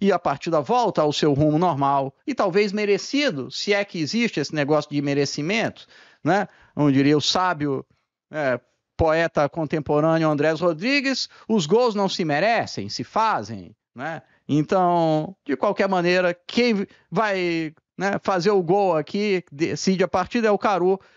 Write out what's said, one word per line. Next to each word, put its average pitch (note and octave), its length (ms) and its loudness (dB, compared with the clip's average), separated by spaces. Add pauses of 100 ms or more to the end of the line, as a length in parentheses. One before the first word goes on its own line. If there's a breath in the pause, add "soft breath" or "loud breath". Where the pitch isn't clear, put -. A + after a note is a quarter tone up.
e G3 100 2
a F3 80 2
partida E3 440 -2
volta G#3 400 0
ao D3 100 2
seu D3 220 2
rumo D3+ 240 2
normal, C#3 560 0 (120)
e C#4 80 -4
talvez G3+ 380 0
merecido, G3 800 -2
se - 240 -2
é G3+ 100 0
que - 140 -10
existe G3+ 420 -2
esse C#3+ 140 -6
negócio D3 360 0
de C#3+ 120 -2
merecimento, C#3+ 840 -2 (380 soft breath)
né? F#3 240 0 (260 soft breath)
Como C#3+ 180 2
diria C#3 240 4
o C#3+ 40 2
sábio, D3 640 -2 (460)
é, C#3 300 -2 (360)
poeta D#3+ 520 2
contemporâneo D#3 840 0
Andrés D3+ 300 0
Rodrigues, B3 680 -2 (200 loud breath)
"Os G#3 180 0
gols A3+ 280 2
não G3 140 0
se F#3+ 160 -4
merecem, D3+ 640 -2
se A2+ 140 -8
fazem", A2+ 720 -4 (200)
né? D3 280 -12 (260 soft breath)
Então, E3 840 2 (100)
de - 120 -4
qualquer G3 320 0
maneira, F3+ 480 0 (100)
quem A#3 400 0 (240 soft breath)
vai, E3+ 600 -2 (240)
né, G3 260 -2
fazer F#3+ 280 0
o G3 120 4
gol F#3 340 2
aqui, F#3+ 540 -2
decide E3 540 -2
a F3 40 0
partida G#3+ 400 -2
é - 20 4
o G3+ 80 2
Caru, F#3+ 420 0 (160 soft breath)